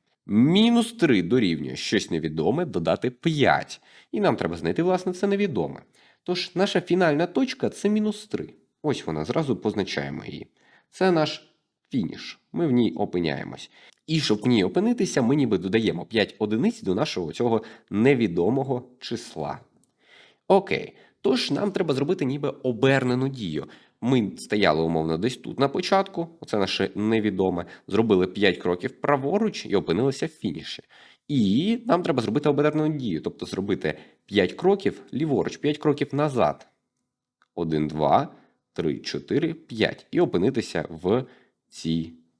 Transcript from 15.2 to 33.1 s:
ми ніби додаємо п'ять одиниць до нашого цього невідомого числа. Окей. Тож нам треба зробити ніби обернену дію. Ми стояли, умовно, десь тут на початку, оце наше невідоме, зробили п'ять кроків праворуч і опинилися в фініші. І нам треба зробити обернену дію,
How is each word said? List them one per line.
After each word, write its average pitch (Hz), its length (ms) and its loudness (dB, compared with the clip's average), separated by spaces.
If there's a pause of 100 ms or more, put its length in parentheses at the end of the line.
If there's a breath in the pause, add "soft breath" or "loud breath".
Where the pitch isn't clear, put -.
ми 127 140 2
ніби 113 220 2
додаємо 92 480 -2
п'ять 107 320 -2
одиниць 110 440 -2
до 92 120 -2
нашого 92 380 -4
цього 113 300 4 (280 loud breath)
невідомого 120 1000 2 (100)
числа. - 600 -8 (880 soft breath)
Окей. - 480 0 (240 soft breath)
Тож - 300 0
нам 214 220 -2
треба 165 220 -2
зробити 147 300 0
ніби 139 240 -2
обернену 127 800 2
дію. 90 400 -6 (320 loud breath)
Ми 113 380 2
стояли, 85 440 2
умовно, 80 360 0
десь 113 180 -2
тут - 220 -12
на 139 100 2
початку, 185 600 -2 (120)
оце - 180 -4
наше 98 360 -2
невідоме, 98 720 0 (200 loud breath)
зробили 101 400 4
п'ять 92 320 2
кроків - 420 -4
праворуч 151 640 -2
і 92 100 0
опинилися 110 500 0
в - 20 -6
фініші. - 540 -8 (460 soft breath)
І 143 580 2
нам 175 160 2
треба 135 200 0
зробити 147 260 0
обернену 151 480 2
дію, 101 240 -4